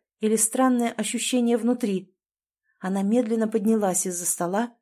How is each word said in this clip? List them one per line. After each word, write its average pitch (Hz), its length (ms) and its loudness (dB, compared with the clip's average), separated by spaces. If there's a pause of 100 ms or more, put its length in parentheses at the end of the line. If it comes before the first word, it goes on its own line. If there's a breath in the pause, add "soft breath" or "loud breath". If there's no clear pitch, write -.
(220)
или 220 160 2
странное 247 540 2
ощущение 233 640 0
внутри. 214 580 -2 (640)
Она 196 240 -2
медленно 220 440 2
поднялась 208 600 0
из-за 175 180 -6
стола, 202 560 -2